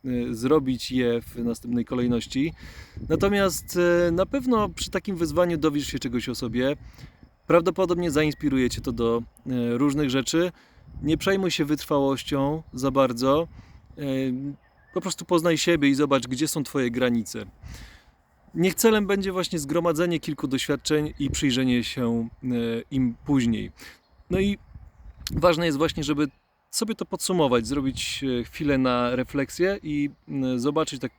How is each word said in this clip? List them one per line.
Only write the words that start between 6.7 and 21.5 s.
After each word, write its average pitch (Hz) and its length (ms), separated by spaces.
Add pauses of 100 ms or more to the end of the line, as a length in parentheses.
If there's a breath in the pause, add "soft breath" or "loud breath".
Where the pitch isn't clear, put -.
Prawdopodobnie 175 640
zainspiruje 139 580
Cię - 120
to 131 100
do, 117 300 (260)
y, 120 300
różnych 143 320
rzeczy. 160 420 (500 soft breath)
Nie 156 160
przejmuj 190 340
się 156 140
wytrwałością 143 960 (100)
za 131 180
bardzo. 135 560 (500 loud breath)
Y, 135 360 (600)
po 185 80
prostu 175 240
poznaj 165 320
siebie 147 320
i 139 60
zobacz, 135 320
gdzie 131 200
są 147 160
Twoje 123 280
granice. 117 540 (1120 loud breath)
Niech 175 200
celem 214 320
będzie 196 240
właśnie 180 280
zgromadzenie 165 600
kilku 147 280
doświadczeń 143 720
i 147 100
przyjrzenie 127 540